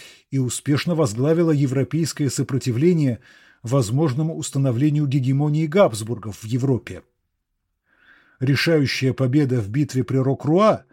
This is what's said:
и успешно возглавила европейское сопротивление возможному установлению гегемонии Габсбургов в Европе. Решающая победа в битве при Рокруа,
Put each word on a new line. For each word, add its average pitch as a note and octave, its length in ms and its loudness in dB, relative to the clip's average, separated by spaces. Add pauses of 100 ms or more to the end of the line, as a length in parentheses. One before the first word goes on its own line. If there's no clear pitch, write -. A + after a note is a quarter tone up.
(300)
и C3+ 80 -2
успешно C3+ 560 -2
возглавила D#3 560 2
европейское C#3 800 0
сопротивление C#3 880 0 (420)
возможному C#3 720 0
установлению C#3+ 720 0
гегемонии D3 600 0
Габсбургов A2+ 760 0
в A#2 40 -12
Европе. A#2+ 560 -2 (1400)
Решающая C3+ 720 2
победа B2+ 480 0
в G2 80 -6
битве C3 340 -2
при B2+ 140 -4
Рокруа, D3 760 2